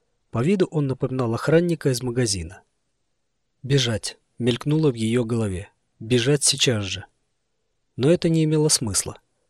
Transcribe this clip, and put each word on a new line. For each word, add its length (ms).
По 120
виду 280
он 160
напоминал 480
охранника 560
из 120
магазина. 600
«Бежать!» 560
мелькнуло 520
в 40
ее 300
голове. 440
«Бежать 420
сейчас 420
же!» 200
Но 140
это 200
не 140
имело 240
смысла, 500